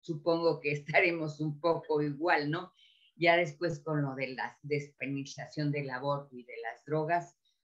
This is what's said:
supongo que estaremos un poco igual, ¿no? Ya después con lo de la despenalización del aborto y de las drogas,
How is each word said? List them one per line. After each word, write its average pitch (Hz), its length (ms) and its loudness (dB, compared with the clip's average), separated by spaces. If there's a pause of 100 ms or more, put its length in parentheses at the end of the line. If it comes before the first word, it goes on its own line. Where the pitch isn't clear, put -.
supongo 165 580 2
que 147 120 -2
estaremos 160 680 2
un 151 180 -2
poco 156 420 2
igual, 147 500 2
¿no? 180 220 -4 (420)
Ya 170 200 6
después 165 440 0
con 151 240 0
lo 139 100 -2
de 131 220 -4
la 113 260 -8
despenalización 143 1080 -4
del 139 180 -4
aborto 139 480 -4
y 120 60 -14
de 120 180 -18
las 117 240 -10
drogas, 156 500 0 (320)